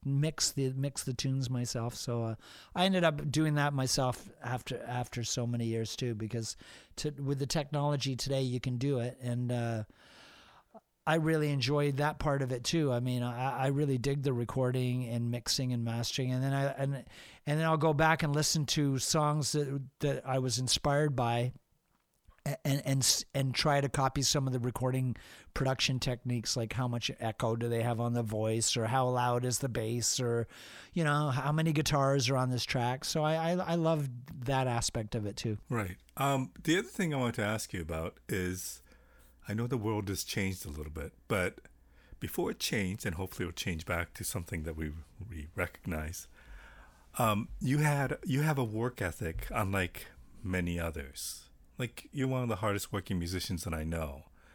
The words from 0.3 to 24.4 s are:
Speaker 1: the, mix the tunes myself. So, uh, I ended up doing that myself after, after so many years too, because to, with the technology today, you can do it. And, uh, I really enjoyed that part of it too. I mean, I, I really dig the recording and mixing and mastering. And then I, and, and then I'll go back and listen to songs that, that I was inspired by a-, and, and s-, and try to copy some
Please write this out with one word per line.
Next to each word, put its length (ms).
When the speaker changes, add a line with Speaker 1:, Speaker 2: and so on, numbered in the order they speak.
Speaker 1:
the, 220
mix 320
the 80
tunes 360
myself. 460
So, 280
uh, 120
I 100
ended 180
up 280
doing 240
that 180
myself 560
after, 420
after 380
so 240
many 180
years 300
too, 200
because 420
to, 140
with 280
the 80
technology 680
today, 260
you 180
can 180
do 220
it. 220
And, 300
uh, 320
I 100
really 360
enjoyed 460
that 200
part 240
of 120
it 100
too. 300
I 80
mean, 220
I, 420
I 20
really 300
dig 260
the 80
recording 760
and 200
mixing 440
and 100
mastering. 480
And 100
then 120
I, 100
and, 160
and 140
then 60
I'll 100
go 180
back 300
and 100
listen 340
to 320
songs 520
that, 300
that 260
I 140
was 200
inspired 540
by 380
a-, 100
and, 200
and 160
s-, 320
and 200
try 280
to 80
copy 320
some 260